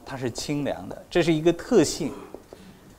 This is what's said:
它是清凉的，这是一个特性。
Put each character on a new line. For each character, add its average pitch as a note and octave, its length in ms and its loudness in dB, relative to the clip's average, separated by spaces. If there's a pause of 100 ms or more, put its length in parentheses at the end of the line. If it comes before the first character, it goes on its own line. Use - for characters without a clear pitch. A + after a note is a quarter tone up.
它 C3+ 140 -12
是 B2 120 -4
清 C#3+ 340 -6
凉 F#2 220 -6
的， - 220 -12
这 F3 140 2
是 D#3+ 100 4
一 D#3 80 2
个 E3+ 100 4
特 E3+ 320 4
性。 - 300 -2 (880)